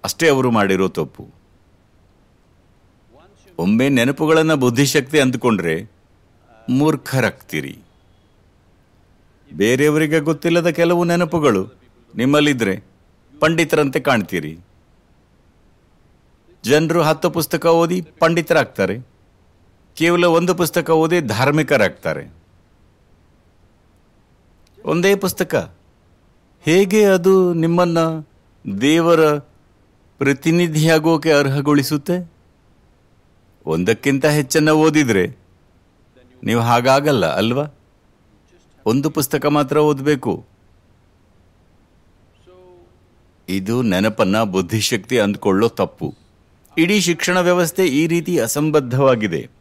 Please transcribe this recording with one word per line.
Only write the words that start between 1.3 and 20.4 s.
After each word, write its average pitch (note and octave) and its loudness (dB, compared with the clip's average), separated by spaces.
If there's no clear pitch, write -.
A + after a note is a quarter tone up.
ಒಮ್ಮೆ A2 0
ನೆನಪುಗಳನ್ನ D3+ 2
ಬುದ್ಧಿಶಕ್ತಿ C3+ 0
ಅಂದ್ಕೊಂಡ್ರೆ A2 -2
ಮೂರ್ಖರಾಗ್ತೀರಿ. B2+ -2
ಬೇರೆಯವರಿಗೆ D3+ 2
ಗೊತ್ತಿಲ್ಲದ E3 -2
ಕೆಲವು E3+ 0
ನೆನಪುಗಳು D#3+ 0
ನಿಮ್ಮಲ್ಲಿದ್ರೆ B2+ 0
ಪಂಡಿತರಂತೆ D#3 0
ಕಾಣ್ತೀರಿ. F2+ -4
ಜನರು D#3 0
ಹತ್ತು D#3 0
ಪುಸ್ತಕ - -6
ಓದಿ E3+ 2
ಪಂಡಿತರಾಗ್ತಾರೆ, D#3 -2
ಕೇವಲ F3 2
ಒಂದು F3 2